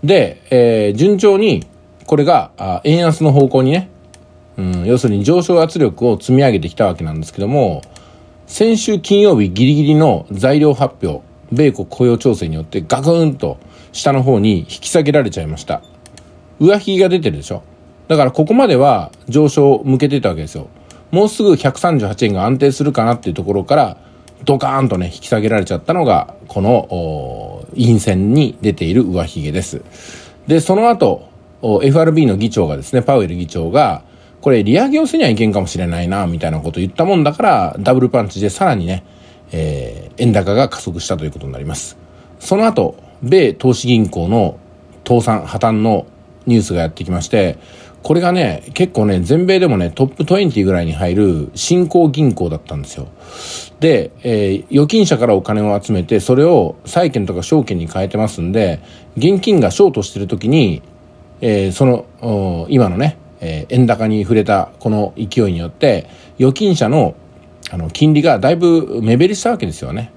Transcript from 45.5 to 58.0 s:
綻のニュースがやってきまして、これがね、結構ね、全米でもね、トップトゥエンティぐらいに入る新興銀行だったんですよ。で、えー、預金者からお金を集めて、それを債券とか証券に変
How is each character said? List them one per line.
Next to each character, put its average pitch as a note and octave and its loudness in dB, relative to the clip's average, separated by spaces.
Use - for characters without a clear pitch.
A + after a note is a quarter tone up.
綻 A2+ 2
の G#2+ 0
ニ A#2+ 4
ュ A2+ 6
ー - 0
ス - -6
が E2+ -2
や E2 -2
っ - -4
て E2+ -12
き F#2 -8
ま F2 -4
し - -10
て、 F#2 0
こ - 0
れ F3 2
が F3 0
ね、 C3+ -2
結 F3+ -2
構 G#2+ 0
ね、 F#2+ 2
全 C#3+ 0
米 F#3 2
で F3+ 2
も A#2+ 2
ね、 F2 -2
ト C3+ 0
ッ - -
プ - -6
ト F#3 2
ゥ - 2
エ G3+ 2
ン D#3 0
テ A2 0
ィ F#2+ 2
ぐ F#2+ 2
ら F2 0
い E2+ -2
に D#2+ -4
入 F2 -2
る F2+ 0
新 F3+ 0
興 E3 2
銀 C#3 0
行 F2+ -4
だ D#2+ -6
っ - -8
た - -14
ん D2 -8
で C#2 -12
す - -18
よ。 - -14
で、 D3 2
え G2+ -2
ー、 - -18
預 D3 4
金 G#3+ 2
者 C#3 0
か A#2+ 2
ら G#2+ 4
お F#2 0
金 G#2+ -2
を G#2 0
集 A2+ -6
め F#2 -2
て、 G2+ 0
そ B2+ 0
れ C#3 4
を D3 2
債 E3+ -2
券 G2+ -4
と F#2 -6
か F#2 -6
証 D#3 0
券 G2 -6
に E2 -6
変 F#2 -6